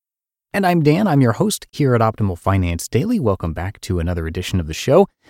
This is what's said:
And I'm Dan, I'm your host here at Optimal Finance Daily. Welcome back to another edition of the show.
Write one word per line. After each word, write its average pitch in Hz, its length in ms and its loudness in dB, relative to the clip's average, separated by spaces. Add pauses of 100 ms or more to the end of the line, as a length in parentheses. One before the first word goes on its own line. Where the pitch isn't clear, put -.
(540)
And 196 120 0
I'm 175 160 2
Dan, 156 240 2
I'm 147 140 2
your 120 140 4
host - 360 -4
here 135 260 0
at 113 40 2
Optimal 107 380 -2
Finance 90 500 -2
Daily. 202 320 -2
Welcome 95 320 -2
back 87 300 -10
to 90 180 -4
another 85 260 -2
edition 90 360 -4
of 78 60 -6
the 78 60 -8
show. 165 360 2 (200)